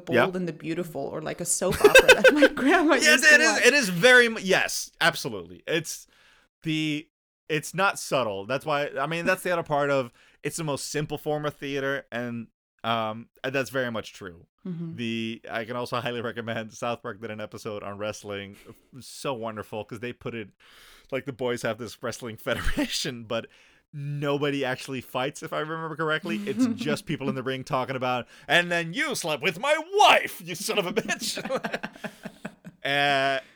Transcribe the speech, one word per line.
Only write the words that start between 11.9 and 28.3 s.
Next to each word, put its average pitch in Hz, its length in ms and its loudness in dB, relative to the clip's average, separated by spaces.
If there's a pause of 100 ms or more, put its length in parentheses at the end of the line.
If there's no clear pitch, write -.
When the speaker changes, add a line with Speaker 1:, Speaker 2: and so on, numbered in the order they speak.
Speaker 1:
and, 117 380 -6 (340)
um, 113 460 -2 (160)
and 131 100 -4
that's 131 160 -2
very 127 220 -2
much 107 220 -8
true. 87 320 -16 (200)
Speaker 2:
Mm-hmm. 165 300 -10
Speaker 1:
The, 113 540 -6
I 113 160 -6
can 123 100 -10
also 123 240 -6
highly 120 220 -6
recommend, 110 500 -8
South 120 300 -6
Park 107 180 -12
did 113 100 -10
an 107 100 -10
episode 107 420 -10
on 101 160 -10
wrestling. 101 580 -8 (440)
So - 340 -10
wonderful, 110 500 -8
'cause 117 160 -12
they 123 140 -8
put 117 200 -10
it, 110 140 -10 (640)
like, 131 140 -4
the 143 80 -6
boys 120 280 -2
have 113 160 -2
this 113 240 -12
wrestling 113 340 -8
<laughs> - 120 -8
federation, 123 760 -2
but 113 220 -4 (480)
nobody 143 720 -2
actually 127 340 -6
fights, 131 420 -6
if 156 120 -10
I 151 60 -2
remember 160 360 -6
correctly. 156 480 -2
It's 220 220 0
Speaker 2:
<laughs> - 80 -2
Speaker 1:
just - 320 -4
people 143 240 -4
in 135 40 -6
the 131 80 -4
ring 131 220 -6
talking 131 320 -2
about, 123 300 -2 (200)